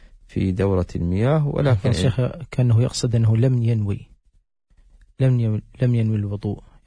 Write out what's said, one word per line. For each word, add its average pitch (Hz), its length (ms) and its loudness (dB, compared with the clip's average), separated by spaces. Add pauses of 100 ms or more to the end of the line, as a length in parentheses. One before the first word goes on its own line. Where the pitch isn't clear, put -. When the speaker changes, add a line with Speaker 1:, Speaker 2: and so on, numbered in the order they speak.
(260)
Speaker 1:
في 95 260 -2
دورة 92 340 0 (100)
المياه. 123 520 0
ولكن 135 420 0
Speaker 2:
الشيخ 131 300 0 (300)
كأنه 120 320 2
يقصد 123 320 -2
أنه 113 220 2
لم 123 260 2
ينوي، 107 380 -2 (1200)
لم 127 200 2
ين-، 107 220 -2 (200)
لم 123 120 2
ينوي 110 220 0
الوضوء، 104 460 -4 (240)